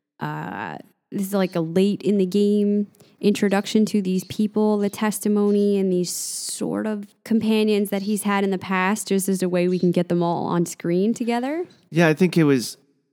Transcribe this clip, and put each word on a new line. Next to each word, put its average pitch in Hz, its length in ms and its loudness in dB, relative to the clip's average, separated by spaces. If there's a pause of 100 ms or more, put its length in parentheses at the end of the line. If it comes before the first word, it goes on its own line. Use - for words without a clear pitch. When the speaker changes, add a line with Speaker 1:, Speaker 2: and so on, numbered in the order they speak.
(200)
Speaker 1:
uh, 107 560 -8 (340)
this 196 180 -6
is 196 60 -8
like 190 200 0
a 175 60 0
late 190 420 0
in 202 160 0
the 185 80 2
game 208 600 2 (320)
introduction 202 680 2
to 208 160 0
these 185 220 -2
people, 214 540 0
the 202 120 -2
testimony 208 880 0
and 190 140 2
these 180 180 0
sort - 760 -6
of 208 200 -6 (180)
companions 214 640 2
that 196 120 -2
he's 202 220 -4
had 202 200 0
in 196 60 0
the 190 80 -2
past, 190 500 -2
just 196 200 0
as 190 140 0
a 185 60 0
way 180 200 0
we 180 100 0
can 175 140 2
get 175 160 0
them 175 140 0
all 170 240 -2
on 170 200 0
screen 180 480 -2
together. 254 520 -4 (240)
Speaker 2:
Yeah, 165 180 4
I 156 60 4
think 180 220 2
it 165 80 6
was 135 320 2 (360)